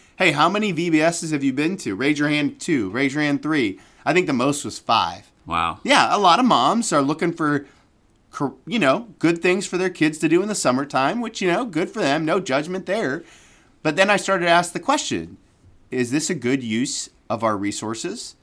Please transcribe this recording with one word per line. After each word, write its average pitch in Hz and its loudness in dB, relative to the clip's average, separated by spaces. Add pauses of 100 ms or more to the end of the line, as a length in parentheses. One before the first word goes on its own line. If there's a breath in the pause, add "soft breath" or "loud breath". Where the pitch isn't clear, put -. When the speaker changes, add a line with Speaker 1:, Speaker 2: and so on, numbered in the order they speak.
(160 soft breath)
Speaker 1:
"Hey, 180 2
how 151 4
many 208 0
V 170 -2
B 156 4
Ss 165 0
have 143 -2
you 135 0
been 151 -2
to? 101 -6
Raise 143 0
your 147 0
hand, 147 -2
two. 123 -2
Raise 131 -2
your 151 -2
hand, 143 0
three." 139 -2 (280 loud breath)
I 156 2
think 180 2
the 160 -2
most 135 0
was 107 -10
five. 95 -2 (140)
Speaker 2:
Wow. 85 -2
Speaker 1:
Yeah, 170 4
a 196 2
lot 185 6
of 254 4
moms 175 2
are 147 4
looking 156 0
for, 147 -2 (640 loud breath)
cor-, 139 -6 (120)
you 208 -2
know, 165 2 (100)
good 170 2
things 185 2
for 185 -4
their 185 0
kids 156 0
to 160 0
do 170 4
in 202 -2
the 208 -4
summertime, 139 0
which, 220 -6
you 185 0
know, 202 0
good 175 -4
for 220 -6
them. 156 0
No 170 0
judgment 165 -4
there. 170 -4 (580 soft breath)
But 156 -2
then 190 4
I 208 4
started 190 -2
to 170 4
ask 170 4
the 170 -8
question, 98 -2 (540)
is 123 -2
this 151 -2
a 185 -2
good 135 -2
use 117 -4 (200)
of 113 -4
our 107 0
resources? 113 -8